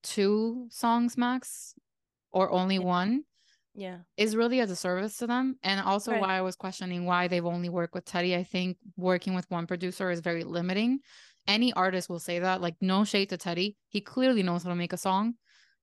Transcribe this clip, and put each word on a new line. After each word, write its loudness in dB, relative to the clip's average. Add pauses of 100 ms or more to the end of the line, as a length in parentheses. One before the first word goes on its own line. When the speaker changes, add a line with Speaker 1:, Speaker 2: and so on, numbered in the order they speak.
Speaker 1:
two 0
songs 2
max, -4 (580)
or 2
only 2
Speaker 2:
Yeah. 2
Speaker 1:
one, 2 (480)
Speaker 2:
Yeah. -10 (160)
Speaker 1:
is 2
really 2
a 2
disservice -2
to -6
them. -2
And 0
also 0
Speaker 2:
Right. 2
Speaker 1:
why 2
I 0
was -2
questioning -6
why 2
they've 2
only -2
worked -4
with -8
Teddy. 0
I 0
think -2 (180)
working 0
with -4
one -4
producer -4
is -2
very -2
limiting. 0 (480)
Any 4
artist 2
will -6
say -4
that. 0
Like, -2
no 4
shade 0
to -4
Teddy. -2 (120)
He -2
clearly 2
knows 0
how -6
to -2
make -2
a -6
song. 0 (460)